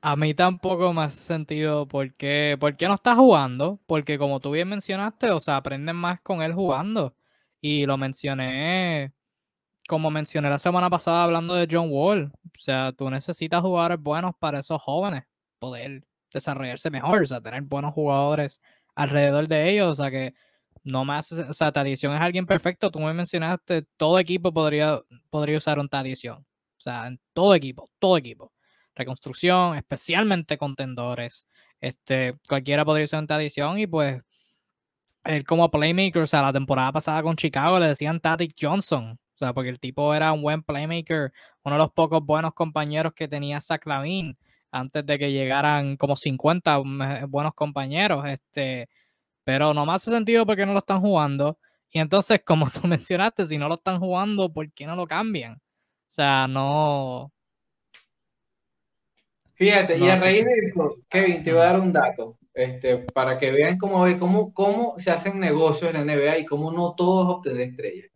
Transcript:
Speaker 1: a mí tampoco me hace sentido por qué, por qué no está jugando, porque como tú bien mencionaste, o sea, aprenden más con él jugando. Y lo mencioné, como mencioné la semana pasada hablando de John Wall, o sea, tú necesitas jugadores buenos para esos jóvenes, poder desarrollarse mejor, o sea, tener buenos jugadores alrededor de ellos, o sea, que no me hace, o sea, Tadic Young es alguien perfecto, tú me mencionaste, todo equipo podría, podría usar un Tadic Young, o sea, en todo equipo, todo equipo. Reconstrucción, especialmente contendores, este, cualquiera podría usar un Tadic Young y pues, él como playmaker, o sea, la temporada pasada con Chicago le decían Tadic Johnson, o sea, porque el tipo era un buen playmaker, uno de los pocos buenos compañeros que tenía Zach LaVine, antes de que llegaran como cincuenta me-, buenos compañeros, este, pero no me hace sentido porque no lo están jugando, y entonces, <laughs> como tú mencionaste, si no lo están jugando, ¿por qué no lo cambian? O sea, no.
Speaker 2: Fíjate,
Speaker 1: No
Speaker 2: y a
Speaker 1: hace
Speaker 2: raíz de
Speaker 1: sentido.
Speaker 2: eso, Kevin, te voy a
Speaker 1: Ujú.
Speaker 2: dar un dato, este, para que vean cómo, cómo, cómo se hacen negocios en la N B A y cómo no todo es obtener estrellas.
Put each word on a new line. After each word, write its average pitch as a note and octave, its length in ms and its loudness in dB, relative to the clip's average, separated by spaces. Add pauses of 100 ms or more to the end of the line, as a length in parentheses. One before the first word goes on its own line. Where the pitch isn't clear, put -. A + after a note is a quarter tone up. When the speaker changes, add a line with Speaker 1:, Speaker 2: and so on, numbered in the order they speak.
Speaker 1:
a D3 140 0
mí D3+ 180 0
tampoco F3+ 580 2
me D#3+ 120 0
hace D3 160 -8
sentido D3+ 680 -2
por C#3 260 -4
qué, D3 460 0
por D3 160 0
qué F3 120 0
no G3+ 60 4
está A#3 220 4
jugando, E3 680 6
porque D3+ 320 -2
como C#3 220 -2
tú C#3 120 -4
bien E3+ 160 -2
mencionaste, G#3 640 -4
o D#3+ 80 2
sea, C#3+ 180 -2
aprenden C#3 380 -6
más F3 260 -4
con F3 200 -4
él E3 120 -2
jugando. F3+ 640 -2 (440)
Y D3 260 0
lo C#3 120 2
mencioné, C#3 1120 -4 (760)
como D#3 220 -2
mencioné D3+ 400 -2
la C#3 80 0
semana F3+ 320 2
pasada E3+ 340 2
hablando E3+ 300 0
de F3 160 0
John E3+ 200 0
Wall, D3 440 0
o - 240 -20
sea, C3 340 -2
tú C3 180 -6
necesitas E3 520 -2
jugadores F3 380 0
buenos E3 380 -4
para C#3+ 220 -4
esos D3+ 220 -6
jóvenes, E3 420 -4 (340)
poder B2+ 460 -14 (280)
desarrollarse C3+ 580 -6
mejor, D3+ 320 0
o C#3+ 40 2
sea, C3 140 -8
tener A#2+ 220 -10
buenos C#3 320 -6
jugadores C#3+ 680 0 (340)
alrededor C#3+ 540 2
de D#3+ 220 2
ellos, G3+ 180 2
o D3+ 140 0
sea, C#3 80 -4
que C3 240 -8 (500)
no C3 200 -2
me C#3+ 100 -4
hace, D#3+ 280 -8
o C#3+ 120 -10
sea, D3+ 180 2
Tadic C#3 260 -2
Young C#3+ 160 -2
es D3+ 60 -2
alguien F3+ 260 0
perfecto, F3+ 440 0
tú D#3 100 -10
me D#3 140 -2
mencionaste, E3+ 680 -2 (140)
todo E3 220 4
equipo F3 340 0
podría, D3+ 480 2 (300)
podría D3+ 280 -2
usar D3+ 200 0
un C#3+ 100 -4
Tadic C3 300 -6
Young, A#2 220 -14
o - 400 -20
sea, A#2+ 280 -10
en B2+ 120 -14 (120)
todo F#3+ 220 6
equipo, C3+ 340 -2 (100)
todo F#3 200 4
equipo. A#2+ 340 -10 (420)
Reconstrucción, D#3+ 840 0
especialmente F3 840 -2
contendores, B2 880 -8 (340)
este, C3 560 -4 (120)
cualquiera C#3+ 360 0
podría D3+ 220 2
usar D#3 140 -4
un D#3 60 -6
Tadic D3+ 280 -4
Young D#3 240 -4
y G#3+ 80 -2
pues, C#3+ 360 -2 (1040)
él D3+ 200 -2
como E3+ 260 4
playmaker, E3+ 520 2
o D#3 40 0
sea, D3 160 2
la C3+ 100 2
temporada C3+ 400 0
pasada D#3 300 -2
con D#3+ 140 0
Chicago E3 420 2
le E3+ 100 4
decían D3+ 320 -2
Tadic D#3+ 400 -2
Johnson, D3 520 -2 (220)
o - 40 -20
sea, B2+ 160 -4
porque B2+ 160 -4
el B2+ 100 -12
tipo C#3+ 340 -2
era D#3 180 2
un D3+ 100 -2
buen D3+ 200 -2
playmaker, D#3 680 -4 (320)
uno C#3 120 -2
de - 20 4
los D#3 140 4
pocos D#3 320 2
buenos D#3 300 0
compañeros D#3 600 -4
que D3+ 140 -8
tenía C#3+ 320 -6
Zach - 260 -6
LaVine, D3+ 500 -4 (340)
antes C3+ 360 -6
de D3 120 0
que C#3+ 140 -2
llegaran C#3 640 0
como C#3 200 0
cincuenta D3 680 0
me-, C#3 420 -6
buenos C#3+ 280 -4
compañeros, D3 720 -2
este, C3 600 -6 (560)
pero D3 300 2
no D3 120 0
me E3 60 0
hace F#3+ 180 -2
sentido A3+ 360 4
porque G3 200 2
no G3 60 0
lo G3+ 80 2
están F#3+ 200 0
jugando, D3+ 580 2 (320)
y - 100 -2
entonces, F#3+ 420 2
<laughs> - 40 -20
como D#3 240 4
tú - 180 -6
mencionaste, F#3 580 0
si D#3 120 -4
no C#3+ 100 -2
lo E3 80 -2
están F#3 240 -2
jugando, F#3+ 520 0
¿por D#3 200 -8
qué C#3+ 140 -16
no E3 100 -8
lo F3+ 100 -6
cambian? D#3 480 -4
O - 60 -20 (480)
sea, C3+ 400 2
no. C#3 840 -2 (2250)
Speaker 2:
Fíjate, F#3+ 440 4
Speaker 1:
No F3 80 6
Speaker 2:
y - 20 8
a F#3+ 60 8
Speaker 1:
hace F3+ 100 4
Speaker 2:
raíz G3+ 200 6
de B3 60 2
Speaker 1:
sentido. F3+ 400 2
Speaker 2:
eso, - 60 -10 (120)
Kevin, F3+ 340 2
te D#3+ 100 0
voy E3 100 6
a - 20 8
Speaker 1:
Ujú. F3 80 6
Speaker 2:
dar F#3+ 80 4
un F3+ 120 2
dato, B2 460 0 (140)
este, B2+ 460 0
para B2+ 400 -2
que C3+ 140 0
vean D#3+ 260 4
cómo, F#3+ 260 2 (140)
cómo, F#3 340 2
cómo G3+ 460 0
se F#3 120 -2
hacen G3 300 0
negocios D#3+ 500 2
en D#3+ 40 -6
la D3+ 80 -2
N D3 140 0
B C#3+ 140 2
A D#3+ 80 2
y D3+ 80 -4
cómo D3+ 260 -4
no F3 220 -2
todo F#3 300 4
es F3+ 120 0
obtener B2+ 340 -4
estrellas. G#2 460 -12